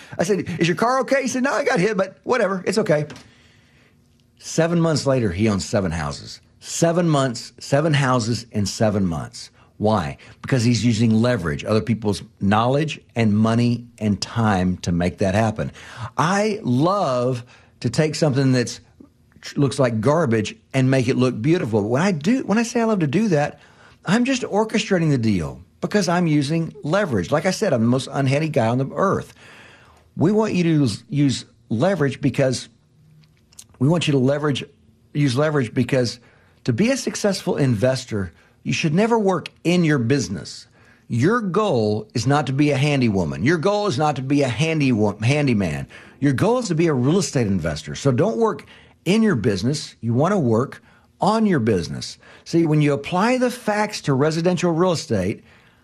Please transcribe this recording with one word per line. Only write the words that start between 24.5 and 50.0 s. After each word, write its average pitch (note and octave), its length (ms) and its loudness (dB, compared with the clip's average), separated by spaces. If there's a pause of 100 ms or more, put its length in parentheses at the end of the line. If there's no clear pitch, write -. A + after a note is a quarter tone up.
the C#3 80 2
deal F2+ 420 -2 (200)
because F#3+ 280 0
I'm F3 180 2
using D3+ 560 0
leverage. D3 480 -2
Like D#3 160 0
I F#3 60 0
said, G3 200 -2
I'm A#2 100 2
the A#2 60 2
most C3 220 0
unhandy C#3 380 0
guy C3+ 180 0
on A#2+ 120 0
the C3+ 160 -4
earth. D#3+ 380 -2 (840)
We F3 160 2
want G#3+ 220 0
you F3+ 100 2
to E3 60 2
use, C#3+ 380 0
use C#3 360 0 (240)
leverage C#3+ 520 0
because C3 480 -2 (1080)
we B2+ 100 2
want E3 200 0
you D3+ 40 0
to C#3 60 2
leverage, C#3+ 460 0 (500)
use C#3+ 220 0
leverage D3 360 0
because B2+ 480 0 (440)
to C3 80 0
be F#3+ 180 2
a C4+ 60 0
successful G3 600 -4
investor, A#2 760 0 (300)
you - 100 -6
should D3+ 220 -2
never A3+ 240 2
work F#3+ 320 -2 (140)
in F3 200 2
your D#3 140 2
business. A2+ 680 -2 (400)
Your D#3+ 340 2
goal D#3 720 0
is A#2 140 -2
not C#3+ 220 2
to C#3 40 -4
be D3 180 2
a C#3 60 0
handy C3+ 320 2
woman. E2+ 360 -2
Your E3 120 2
goal G3+ 300 0
is D#3+ 100 -2
not D3+ 200 0
to C3+ 60 -8
be C#3+ 200 0
a C3 60 0
handy C#3 440 0
wo-, G#2 260 0
handyman. G#2+ 720 0 (320)
Your C#3+ 120 2
goal G3 260 2
is A#3 100 -4
to F3 60 -2
be E3 120 2
a D#3+ 60 2
real C#3 260 2
estate C3+ 280 0
investor. D#2+ 480 -4
So C#3 180 0
don't F3+ 240 0
work A3 300 -2 (380)
in G#3+ 180 2
your G3+ 140 2
business. G#2+ 640 -2